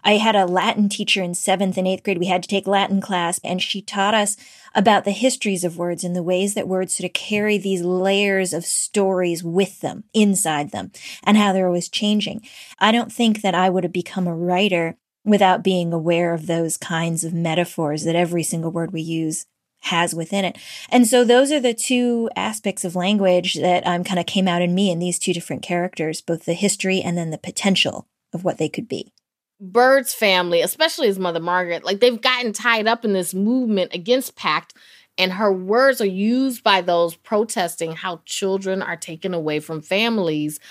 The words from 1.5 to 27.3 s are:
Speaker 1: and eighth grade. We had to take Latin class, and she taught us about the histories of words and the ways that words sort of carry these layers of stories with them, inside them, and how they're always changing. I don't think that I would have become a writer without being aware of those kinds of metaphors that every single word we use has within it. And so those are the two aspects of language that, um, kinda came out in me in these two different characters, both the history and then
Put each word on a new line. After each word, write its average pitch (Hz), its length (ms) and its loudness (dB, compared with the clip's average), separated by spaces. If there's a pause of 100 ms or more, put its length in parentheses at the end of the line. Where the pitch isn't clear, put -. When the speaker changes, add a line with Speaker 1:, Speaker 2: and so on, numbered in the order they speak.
Speaker 1:
and 185 100 -2
eighth 185 180 -2
grade. 190 160 -2
We 185 80 -2
had 180 160 0
to - 40 -16
take 196 180 -2
Latin 196 360 0
class, 175 420 -4
and 185 180 -4
she 196 200 -6
taught 202 320 -2
us 208 240 0 (360)
about 202 300 4
the 202 80 -2
histories 202 540 -2
of 170 120 -4
words 175 280 -4
and 175 100 -4
the 180 80 -2
ways 185 300 0
that 214 140 -4
words 185 260 -2
sort 180 160 -6
of - 40 -14
carry 208 440 0
these 190 240 -2
layers 190 720 0
of 170 100 -4
stories 180 800 0
with 175 380 -2
them, - 320 -8
inside 180 580 2
them, - 220 -10 (300)
and 208 120 4
how 208 160 6
they're 185 160 2
always 175 220 -2
changing. 208 580 -2 (320)
I 214 140 4
don't 233 180 0
think 220 300 0
that 185 140 2
I 185 140 4
would 185 140 0
have 175 80 -4
become 180 360 -4
a 170 80 -4
writer 175 600 0 (300)
without 196 380 4
being 180 280 0
aware 170 420 2
of 156 140 -6
those 165 300 -2
kinds 165 480 -4
of 165 80 -6
metaphors 165 720 -2
that 165 100 2
every 170 280 2
single 165 280 -4
word 165 220 -4
we 160 80 -6
use 160 440 -4 (360)
has 170 340 0
within 185 300 -2
it. - 120 -6 (320)
And 247 160 6
so 247 200 4
those 254 260 6
are 302 80 2
the 240 140 0
two 240 600 0
aspects 208 520 -4
of 175 100 -4
language 185 600 2
that, 175 300 2
um, 175 200 0
kinda 180 180 -2
came 190 240 0
out 175 140 2
in 175 120 2
me 190 160 2
in 165 100 -2
these 175 200 -4
two 180 140 -2
different 170 300 -6
characters, 175 580 -4
both 165 240 -6
the 170 80 -2
history 190 480 0
and 175 160 -4
then 165 140 -4